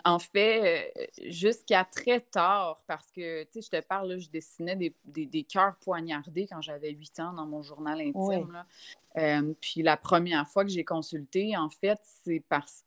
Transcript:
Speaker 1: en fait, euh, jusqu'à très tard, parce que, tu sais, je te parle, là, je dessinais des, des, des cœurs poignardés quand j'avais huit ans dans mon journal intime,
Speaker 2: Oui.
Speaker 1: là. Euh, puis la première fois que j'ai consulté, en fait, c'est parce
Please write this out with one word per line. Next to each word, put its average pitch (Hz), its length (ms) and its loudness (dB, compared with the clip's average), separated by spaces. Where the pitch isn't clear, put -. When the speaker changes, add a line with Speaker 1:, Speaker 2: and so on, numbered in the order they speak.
Speaker 1:
en 175 140 6
fait, 196 800 4
euh, - 60 -4
jusqu'à 185 540 4
très 247 360 0
tard, 185 680 0
parce 156 240 -8
que, 165 320 -8
tu - 80 -20
sais, 226 100 -14
je - 80 -20
te 165 100 0
parle, 190 300 -4
là, 180 80 -6
je 175 100 -12
dessinais 165 460 -6
des, 175 180 -2
des, 147 220 -8
des 147 180 -4
cœurs 196 320 2
poignardés 165 720 -4
quand 165 120 -12
j'avais 151 300 -8
huit 151 300 -12
ans 175 120 -6
dans 160 140 -8
mon 151 160 -8
journal 151 380 -6
intime, 147 160 -2
Speaker 2:
Oui. 190 200 0
Speaker 1:
là. 175 140 -16
Euh, 151 440 2
puis - 240 -4
la 156 120 6
première 170 520 2
fois 196 160 2
que 202 80 -2
j'ai 175 100 0
consulté, 165 760 -4
en 156 140 -2
fait, 208 320 0
c'est - 460 -6
parce - 380 -2